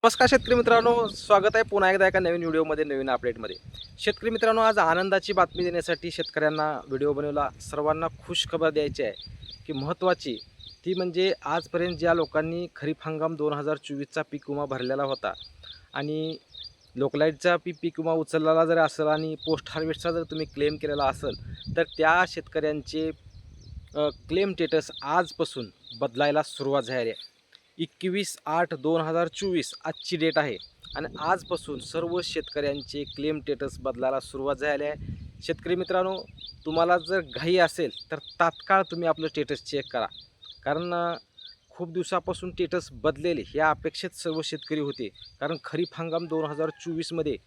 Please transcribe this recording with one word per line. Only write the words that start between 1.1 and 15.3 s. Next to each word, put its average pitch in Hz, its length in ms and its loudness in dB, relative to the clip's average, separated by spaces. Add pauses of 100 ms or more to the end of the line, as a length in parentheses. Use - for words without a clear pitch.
आहे 220 80 6
पुन्हा 196 300 4
एकदा 190 160 6
एका 190 100 2
नवीन 175 220 2
व्हिडिओमध्ये, 156 440 2
नवीन 135 260 -2
अपडेटमध्ये. 113 460 -2 (420)
शेतकरी 214 320 -2
मित्रांनो, 226 300 4
आज 220 180 6
आनंदाची 185 540 4
बातमी 180 320 4
देण्यासाठी 170 460 -2
शेतकऱ्यांना 151 760 -2
व्हिडिओ 139 260 0
बनवला. 143 360 -2 (120)
सर्वांना 156 480 0
खुश - 400 -4
खबर 160 220 2
द्यायची 147 320 -2
आहे 110 100 -2 (540)
की 156 60 -8
महत्त्वाची, 151 680 -2 (460)
ती 185 100 -2
म्हणजे 180 380 0 (120)
आजपर्यंत 170 540 -2
ज्या 165 160 4
लोकांनी 165 600 0
खरीप 151 240 -4
हंगाम 160 360 -2
दोन 147 160 0
हजार 147 240 -2
चोवीसचा 143 460 -6
पीक 147 280 -10
विमा 143 140 -2
भरलेला 135 380 -2
होता 135 300 -2 (600)